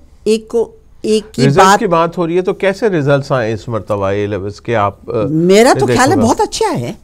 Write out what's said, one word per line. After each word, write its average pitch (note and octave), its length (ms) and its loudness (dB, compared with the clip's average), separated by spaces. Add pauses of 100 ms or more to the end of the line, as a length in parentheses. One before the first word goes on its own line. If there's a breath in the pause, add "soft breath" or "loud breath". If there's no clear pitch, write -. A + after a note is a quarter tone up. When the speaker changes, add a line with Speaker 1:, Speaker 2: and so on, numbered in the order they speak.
(260)
Speaker 1:
एक A3 240 -2
को - 220 -2 (320)
एक G#3+ 200 0
ही - 200 -4
Speaker 2:
रिजल्ट्स F3+ 240 4
Speaker 1:
बात G3 100 6
Speaker 2:
की A#3 80 -2
बात E3+ 320 0
हो F3 80 0
रही E3+ 100 -2
है, F#3 60 0
तो F#3+ 100 -2
कैसे G3 360 -2
रिजल्ट्स C#3+ 440 0
आए A2+ 200 -2
इस G#2+ 160 -10
मरतबा G2+ 440 -4
ए G#2 140 -2
लेवल्स G2+ 340 -8
के? A#2+ 140 -4
आप, G2+ 360 -2
अ, A2+ 200 -2
Speaker 1:
मेरा F#3+ 440 4
तो G4+ 120 -2
Speaker 2:
देखो B2 120 2
Speaker 1:
ख्याल C4 120 2
है F#4 60 0
Speaker 2:
ना। G#3+ 60 2
Speaker 1:
बहुत A#3+ 180 2
अच्छे G#4 240 -4
आए E4+ 120 -2
हैं। C#3+ 280 -8